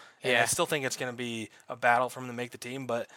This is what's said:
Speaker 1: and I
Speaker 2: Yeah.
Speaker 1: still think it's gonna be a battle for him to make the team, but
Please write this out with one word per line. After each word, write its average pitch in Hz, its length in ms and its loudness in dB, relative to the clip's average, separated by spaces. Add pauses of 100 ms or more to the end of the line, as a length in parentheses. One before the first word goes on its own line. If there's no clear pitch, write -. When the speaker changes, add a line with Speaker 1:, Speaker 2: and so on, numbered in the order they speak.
(240)
Speaker 1:
and 131 120 2
I 117 40 6
Speaker 2:
Yeah. 117 60 6
Speaker 1:
still 165 200 2
think 147 180 0
it's 127 120 -2
gonna 127 160 -4
be 117 380 -6 (180)
a 127 80 -10
battle 123 320 4
for 127 120 -10
him 127 60 -8
to 123 60 -8
make 120 180 -6
the 113 80 -12
team, 127 280 -8
but 117 300 -2